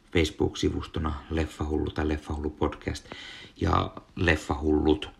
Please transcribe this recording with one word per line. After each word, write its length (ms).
Facebook-sivustona 1000
Leffahullu 600
tai 180
Leffahullu 420
Podcast 540
ja 320
Leffahullut 1040